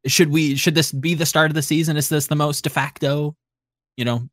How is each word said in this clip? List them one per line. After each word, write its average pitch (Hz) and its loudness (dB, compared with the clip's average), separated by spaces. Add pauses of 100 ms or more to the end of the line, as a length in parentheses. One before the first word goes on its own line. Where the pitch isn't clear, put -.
should 151 4
we, 147 2
should 151 0
this 156 0
be 147 -2
the 160 -2
start 156 2
of 151 -2
the 156 0
season? 156 0
Is 143 0
this 151 0
the 151 -2
most 147 0
de 156 -2
facto, 147 -2 (600)
you 123 -4
know, 120 -2